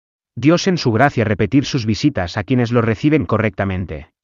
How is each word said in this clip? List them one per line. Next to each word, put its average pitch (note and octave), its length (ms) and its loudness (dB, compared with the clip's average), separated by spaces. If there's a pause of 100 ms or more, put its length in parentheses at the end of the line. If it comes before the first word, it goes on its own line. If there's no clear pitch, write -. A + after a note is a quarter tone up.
(340)
Dios D3+ 320 2
en F#3 120 0
su A#2+ 140 0
gracia A#2+ 320 2
repetir G#2+ 400 0
sus A#2+ 220 -4
visitas G#2 500 -2
a G#2 80 -4
quienes B2 280 0
lo A#2+ 100 2
reciben C#3+ 420 2
correctamente. F#2+ 880 -4 (120)